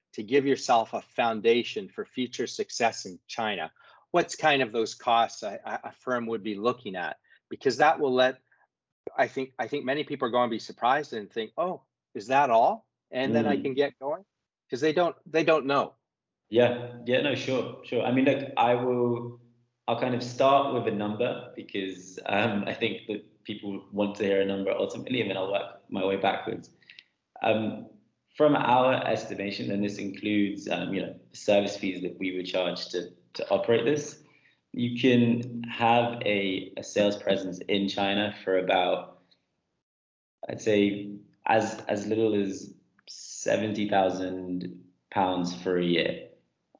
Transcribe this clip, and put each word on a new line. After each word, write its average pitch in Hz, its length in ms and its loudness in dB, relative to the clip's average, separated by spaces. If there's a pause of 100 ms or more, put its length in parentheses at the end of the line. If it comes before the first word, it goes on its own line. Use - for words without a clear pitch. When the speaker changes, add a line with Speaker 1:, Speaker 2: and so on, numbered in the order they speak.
(140)
Speaker 1:
to 113 80 -8
give 131 240 2
yourself 123 480 2
a 107 80 -6
foundation 113 840 0
for - 160 -10
future 123 420 -6
success - 600 -2
in 90 120 -12 (100)
China, 101 420 -4 (400)
what's 170 240 0
kind 147 280 2
of 110 100 -2
those 113 220 -2
costs 117 480 0
a, 101 220 -8
a, 107 240 -10
a - 40 -12
firm 120 340 -4
would 113 160 -4
be 104 140 -6
looking 110 400 -4
at? 87 220 -6 (300)
Because - 300 -2
that 156 220 4
will 135 120 2
let, 127 260 4 (800)
I 127 100 4
think, 131 320 -6
I 113 100 -4
think 143 160 -4
many 139 200 -2
people 143 240 -2
are - 20 -4
gonna 123 200 2
be 113 80 -4
surprised 131 540 -2
and 104 180 -8
think, 110 260 -6
"Oh, 170 260 -4 (320)
is 104 120 -8
that 135 240 4
all? 131 360 4 (240)
And 127 240 -2
then 113 120 2
I 104 100 2
Speaker 2:
Mm. - 60 -4
Speaker 1:
can 135 120 -4
get 143 240 0
going?" 156 260 -8 (440)
'Cause 123 140 -4
they 156 100 4
don't, 170 320 2
they 156 200 0
don't 156 200 4
know. 135 300 0 (560)
Speaker 2:
Yeah, - 460 2 (100)
yeah, 127 160 2
no, 143 120 0
sure, 120 500 -4
sure. 120 180 -2
I 117 100 0
mean, 131 140 4
look, 139 320 2
I 120 160 4
will, 120 680 -2 (460)
I'll - 120 -2
kind 123 160 -2
of 117 80 -2
start 135 520 4
with 110 180 0
a - 20 -4
number 104 640 -4
because, 95 680 -8
um, 104 400 0
I - 80 -4
think - 320 -4
that 104 180 -6 (200)
people 101 380 -8 (100)
want 101 240 -2
to 107 80 -2
hear 98 180 2
a - 20 2
number 98 260 -2
ultimately, 98 520 -2
and 101 80 -4
then 95 80 -4
I'll 95 120 -4
work - 380 -4
my 95 160 -2
way 98 120 2
backwards. - 520 -4 (720)
Um, 107 440 0 (500)
from 147 180 6
our 127 520 4
estimation, 107 640 -4
and 101 120 -2
this 104 140 -2
includes, 101 720 -2
um, 90 240 -4
you 95 80 -2
know, 87 140 -8 (180)
service 101 460 2
fees 92 240 -6
that 87 160 -8
we 92 180 -4
would 90 100 -6
charge 90 420 -2
to, 87 200 -6 (260)
to - 140 -6
operate 113 380 2
this, - 360 -2 (500)
you 120 280 -2
can 120 640 2
have 117 600 2
a, 98 500 -2
a 104 60 -8
sales 104 340 2
presence 95 420 -2 (100)
in 101 200 0
China 101 460 -2 (100)
for 92 140 2
about, 92 640 0 (1300)
I'd - 120 -8
say, 101 520 2 (340)
as, - 420 2
as 101 180 -4
little 107 280 2
as 98 400 -4 (340)
seventy 107 800 -4
thousand 92 880 -2 (320)
pounds 90 520 0
for 90 160 0
a 87 60 2
year. 85 400 0 (560)